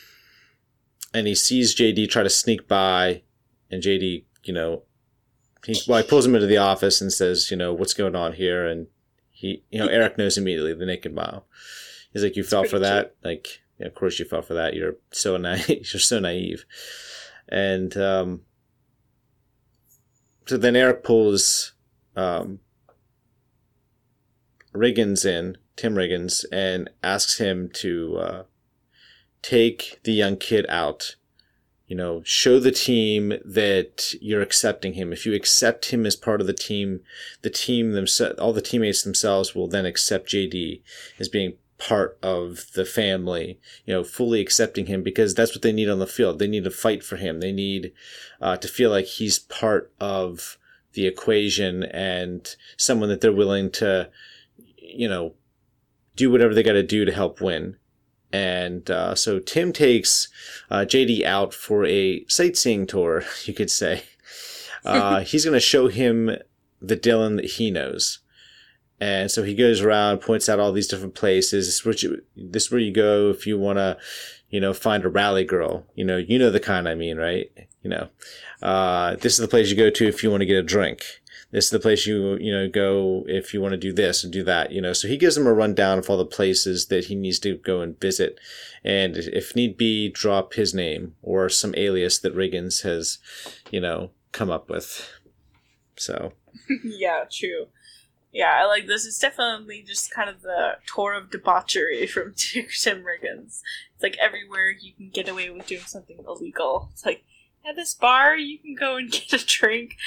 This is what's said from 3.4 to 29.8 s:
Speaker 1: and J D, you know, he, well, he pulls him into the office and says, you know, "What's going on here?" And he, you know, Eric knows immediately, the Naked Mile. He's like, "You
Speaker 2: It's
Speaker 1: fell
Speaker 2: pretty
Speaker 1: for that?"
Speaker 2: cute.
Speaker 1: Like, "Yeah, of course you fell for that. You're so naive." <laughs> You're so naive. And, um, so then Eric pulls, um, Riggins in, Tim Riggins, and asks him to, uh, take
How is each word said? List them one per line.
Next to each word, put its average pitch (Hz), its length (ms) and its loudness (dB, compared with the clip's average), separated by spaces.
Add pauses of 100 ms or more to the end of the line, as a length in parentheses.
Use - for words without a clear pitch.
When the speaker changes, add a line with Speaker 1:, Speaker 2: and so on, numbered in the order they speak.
Speaker 1:
and 92 100 -6
J 98 160 2
D, 90 280 -4 (180)
you 92 100 -8
know, 82 300 -4 (840)
he, 113 100 -4 (120)
well, 117 140 4
he 110 60 0
pulls 139 180 6
him 123 100 6
into 104 120 4
the 104 100 6
office 98 440 4
and 95 100 -2
says, 90 380 0
you 95 80 -4
know, 87 160 -2
"What's 87 200 -2
going 95 220 -2
on 85 180 -2
here?" 87 340 0
And 82 200 -6 (440)
he, - 400 -8
you 110 80 -6
know, 104 80 0
Eric 110 300 2
knows 101 200 0
immediately, 82 360 -2
the 85 120 -8
Naked 90 280 -6
Mile. - 320 -8 (680)
He's 104 100 -4
like, 98 120 0
"You 101 60 -4
Speaker 2:
It's 92 80 -4
Speaker 1:
fell 101 120 2
Speaker 2:
pretty 95 100 0
Speaker 1:
for 98 80 2
that?" 98 420 2
Speaker 2:
cute. - 40 -10
Speaker 1:
Like, - 360 -10 (180)
"Yeah, - 80 -10
of 85 80 -16
course 92 240 -2
you 82 60 -6
fell 82 180 -6
for - 100 -8
that. 82 220 -2
You're 82 220 -4 (140)
so 95 260 0
naive." 90 300 -4
<laughs> - 260 -2
You're 98 60 -4
so 113 200 2
naive. 90 460 -4 (840)
And, 95 480 0
um, 95 440 0 (2000)
so 131 120 -2
then 120 180 4
Eric 127 280 4
pulls, 107 680 4 (420)
um, 92 440 -4 (2250)
Riggins 107 520 2
in, 90 320 -2 (180)
Tim 110 200 -2
Riggins, 90 560 -2
and 92 380 -2 (140)
asks 98 360 0
him 92 360 -2
to, 85 420 -4
uh, 87 260 -8 (1000)
take - 600 2